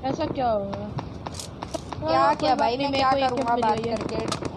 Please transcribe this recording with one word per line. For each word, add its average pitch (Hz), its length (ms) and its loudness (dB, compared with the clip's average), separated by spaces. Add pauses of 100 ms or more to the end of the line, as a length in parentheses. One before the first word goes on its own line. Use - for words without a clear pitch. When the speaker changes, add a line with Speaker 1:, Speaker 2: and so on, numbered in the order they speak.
Speaker 1:
ऐसा 269 220 0
क्या 269 240 0
हुआ? 202 160 0
Speaker 2:
क्या, - 1500 -4
Speaker 1:
हाँ, 285 140 6
Speaker 2:
क्या - 0 -
Speaker 1:
कोई 294 140 2
बात 254 100 4
Speaker 2:
भाई, 240 180 2
Speaker 1:
नहीं, 277 100 0
Speaker 2:
मैं 277 60 0
Speaker 1:
मेरे 269 100 2
Speaker 2:
क्या 262 80 4
Speaker 1:
को 277 60 4
एक 269 80 2
Speaker 2:
करूँगा 247 300 2
Speaker 1:
मिल 240 80 2
Speaker 2:
बात 220 160 2
Speaker 1:
गई 226 120 -2
है। 220 60 0
Speaker 2:
करके? 214 200 -4 (400)